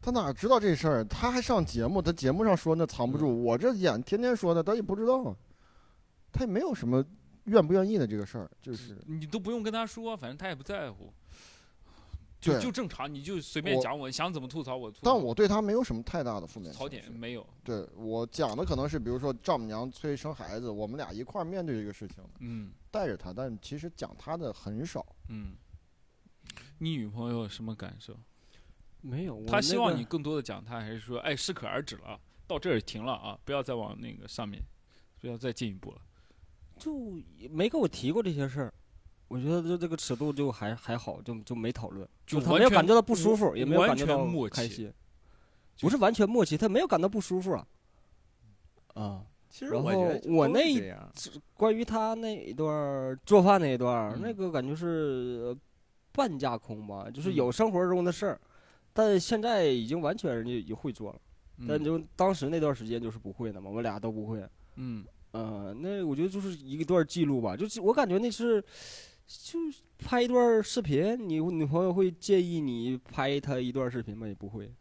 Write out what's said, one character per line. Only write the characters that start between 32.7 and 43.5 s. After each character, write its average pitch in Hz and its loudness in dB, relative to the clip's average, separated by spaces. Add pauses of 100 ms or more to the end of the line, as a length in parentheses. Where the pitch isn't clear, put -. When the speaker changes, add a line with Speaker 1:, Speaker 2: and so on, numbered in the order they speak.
Speaker 3:
儿 110 4
停 110 -10
了 131 -2
啊， 104 -8
不 139 -6
要 139 0
再 127 -4
往 107 -8
那 113 -12
个 101 -16
上 110 -8
面， 101 -10 (580)
不 - -12
要 120 -8
再 120 -4
进 117 -4
一 98 -8
步 - -14
了。 - -20 (800)
Speaker 2:
就 240 -8 (320)
没 170 0
跟 233 0
我 214 4
提 131 -2
过 220 2
这 185 0
些 143 -2
事 135 -4
儿， 117 -6 (540)
我 127 -6
觉 131 -2
得 170 2
这， 170 -2
这 170 -2
个 165 -4
尺 - -4
度 147 -2
就 143 0
还， 110 -4
还 117 -6
好， 104 -8
就， 120 -10
就 120 -8
没 117 -2
讨 110 -8
论， 95 -12 (200)
Speaker 3:
就 151 0
Speaker 2:
就 127 0
她 131 6
没 185 10
有 254 12
感 180 8
觉 202 8
到 233 10
不 226 2
舒 190 6
服， 208 2
Speaker 3:
完 147 4